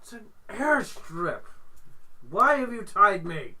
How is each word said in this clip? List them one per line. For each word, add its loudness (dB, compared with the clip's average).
It's -18
an -14
airstrip. 0
Why 6
have -2
you -8
tied 4
me? -6